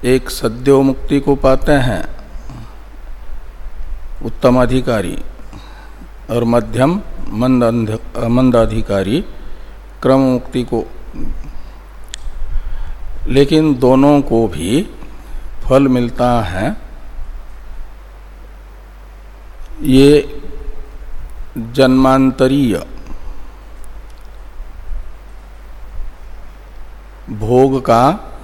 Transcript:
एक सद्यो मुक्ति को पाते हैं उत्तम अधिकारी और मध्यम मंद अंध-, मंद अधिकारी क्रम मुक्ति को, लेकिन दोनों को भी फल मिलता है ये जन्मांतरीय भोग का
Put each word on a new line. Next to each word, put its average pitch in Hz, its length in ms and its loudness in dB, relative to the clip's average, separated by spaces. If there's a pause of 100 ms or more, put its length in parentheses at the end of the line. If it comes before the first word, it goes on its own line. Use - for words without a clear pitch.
एक 127 260 2
सद्यो 131 520 2
मुक्ति 135 380 2
को 139 160 2
पाते 131 360 4
हैं 123 360 2 (2250)
उत्तम 123 380 2
अधिकारी 117 560 0 (1120)
और 117 140 0
मध्यम 120 580 2 (260)
मंद 123 360 2
अंध-, 113 540 -2
मंद 120 380 4
अधिकारी 107 680 2 (800)
क्रम 135 160 6
मुक्ति 127 440 0
को, 117 220 -2 (2500)
लेकिन 143 500 4
दोनों 135 440 6
को 113 260 2
भी 101 400 0 (800)
फल 135 200 6
मिलता 120 540 2
है 98 340 -2 (3000)
ये 139 580 6 (1160)
जन्मांतरीय 131 1200 4 (4000)
भोग 123 500 4
का 127 520 4 (120)